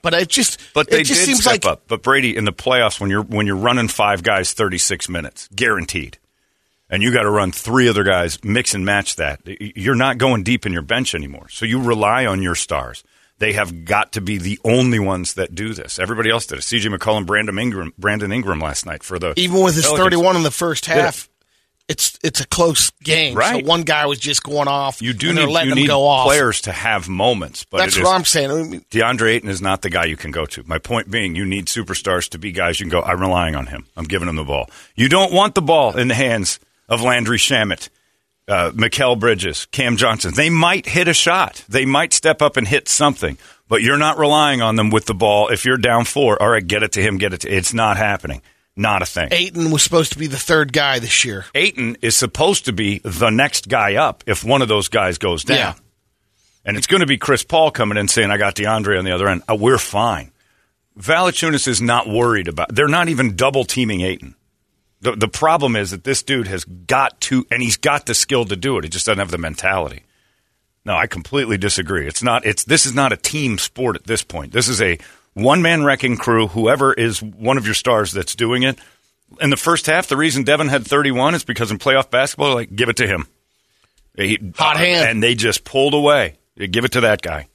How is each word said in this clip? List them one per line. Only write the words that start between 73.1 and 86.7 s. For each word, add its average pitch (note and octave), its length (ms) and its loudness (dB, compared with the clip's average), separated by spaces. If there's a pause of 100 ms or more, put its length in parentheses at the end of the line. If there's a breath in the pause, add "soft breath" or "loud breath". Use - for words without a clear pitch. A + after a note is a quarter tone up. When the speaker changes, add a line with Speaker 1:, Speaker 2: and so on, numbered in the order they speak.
Speaker 2:
a G2+ 60 -2
team C3+ 400 -4
sport A#2+ 380 -2
at - 100 -12
this F#2 180 -2
point. D2 300 -12
This A#2 160 0
is G#2+ 120 0
a F2+ 160 2 (360 loud breath)
one-man D#3+ 500 2
wrecking C3 320 0
crew, A2 320 2
whoever B2+ 460 2
is A2+ 280 0
one A2 360 -2
of A2 80 -4
your G#2+ 100 -2
stars G#2+ 380 0
that's G2 220 -6
doing B2 280 0
it. C3+ 160 -2 (640 soft breath)
In C#3 80 2
the C#3 80 2
first - 300 0
half, E3+ 200 2
the C#3 80 0
reason C#3 280 0
Devin C#3+ 260 2
had C3 160 0
thirty-one C#3+ 500 2
is - 80 -4
because A2 280 -4
in G#2 80 -4
playoff C3+ 320 2
basketball, C#3 420 0
like, A#2 200 -4
give A#2 160 0
it A2+ 80 -2
to A#2+ 100 0
him. F2 200 -2 (880)
He, G2+ 240 0 (180)
Speaker 1:
Hot D#3 200 2
hand. E3+ 320 2
Speaker 2:
and A2 140 0
they A#2+ 120 4
just A2 300 -2
pulled C#3 280 2
away. D3 420 4 (200)
They G2 120 -8
give A2+ 180 0